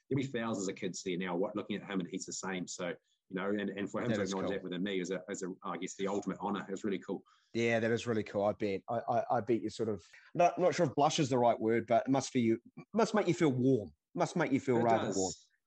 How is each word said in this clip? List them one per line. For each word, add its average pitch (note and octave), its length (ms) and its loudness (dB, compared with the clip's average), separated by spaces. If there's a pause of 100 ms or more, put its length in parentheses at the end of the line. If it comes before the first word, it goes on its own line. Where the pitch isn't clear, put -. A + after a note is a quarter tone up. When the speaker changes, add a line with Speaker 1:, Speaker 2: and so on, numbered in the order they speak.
(100)
Speaker 1:
there'll C3+ 100 0
be C3 60 -4
thousands A2+ 420 -4
of F#2+ 60 -4
kids - 320 -8
there F2+ 100 -2
now F2+ 200 -2
what, F2 180 -2
looking G2+ 220 -4
at F#2 120 -10
him, G2 120 -2
and F2 100 -4
he's F#2+ 160 -8
the E2+ 60 -8
same. F#2 340 -6
So, F2+ 220 -6
you - 480 -12
know, F#2 140 -2
and, G2+ 200 -2
and G2 180 -4
for G#2 140 -4
him A#2+ 60 -2
Speaker 2:
That A2+ 80 0
Speaker 1:
to G2+ 60 -2
Speaker 2:
is F#2+ 100 -2
Speaker 1:
acknowledge F#2+ 140 -2
Speaker 2:
cool. F2+ 80 -2
Speaker 1:
that F2+ 100 -6
within F2+ 180 -4
me G2 160 -2
is F2+ 140 -2
a, F2+ 80 -4 (100)
is F#2+ 140 -6
a, F2+ 80 -6 (120)
I F2+ 120 -6
guess, F2+ 180 -8
the G2 140 -4
ultimate G2 320 -4
honour. G2 280 -4
It G2 40 -8
was F#2+ 100 -6
really A2 160 -2
cool. G2 240 -8 (320)
Speaker 2:
Yeah, A#2 240 2
that A2+ 140 2
is A#2 160 -2
really A2 160 0
cool. G2+ 200 -2
I G#2 100 2
bet. G2 260 -2 (100)
I, A#2+ 80 -2 (100)
I, A#2 140 2 (140)
I A#2 40 0
bet A2 220 0
you G#2+ 80 -4
sort A2 180 -4
of, G2+ 140 -4 (320)
not, E3+ 240 4
not E3+ 160 4
sure F3 120 4
if B2 100 -4
blush D3 240 2
is C#3 80 2
the B2+ 100 2
right A#2 220 4
word, A2+ 260 2
but A2+ 200 4
it C3 40 2
must C3+ 200 2
feel B2+ 120 2
you, A2+ 160 4 (340)
must G#3+ 220 2
make G3 140 4
you E3+ 60 4
feel D#3+ 180 4
warm. A#2+ 400 2 (240)
Must E3+ 180 0
make D#3+ 160 2
you C3+ 80 4
feel B2 200 2
Speaker 1:
It A#2 40 4
Speaker 2:
rather A2+ 240 4
Speaker 1:
does. G2 100 -2
Speaker 2:
warm. F#2 160 2 (340)